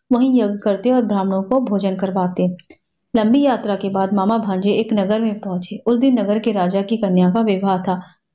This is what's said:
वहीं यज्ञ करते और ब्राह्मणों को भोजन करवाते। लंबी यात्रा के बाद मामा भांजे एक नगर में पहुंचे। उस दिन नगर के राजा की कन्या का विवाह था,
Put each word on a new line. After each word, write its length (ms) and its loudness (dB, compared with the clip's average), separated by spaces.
वहीं 300 4
यज्ञ 220 0
करते 280 0
और 140 2
ब्राह्मणों 380 0
को 160 0
भोजन 360 -2
करवाते। 600 -2
लंबी 260 4
यात्रा 340 0
के 140 -6
बाद 240 -2
मामा 240 2
भांजे 360 -2
एक 200 -2
नगर 280 0
में 180 -4
पहुंचे। 480 -8
उस 100 2
दिन 220 2
नगर 200 0
के 120 -2
राजा 300 0
की 160 -2
कन्या 340 2
का 100 0
विवाह 360 0
था, 240 -4